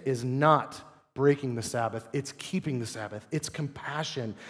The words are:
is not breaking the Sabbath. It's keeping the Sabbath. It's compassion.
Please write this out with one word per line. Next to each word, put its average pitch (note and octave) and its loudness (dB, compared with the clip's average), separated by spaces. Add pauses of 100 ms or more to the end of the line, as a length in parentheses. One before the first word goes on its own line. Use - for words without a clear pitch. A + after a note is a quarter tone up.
is B2 0
not C#3 4 (360)
breaking C#3 4
the A2+ -2
Sabbath. A2+ -2
It's C#3 -4
keeping D3+ -4
the A2+ -4
Sabbath. G#2+ -8
It's D3+ -2
compassion. C#3 -6 (140)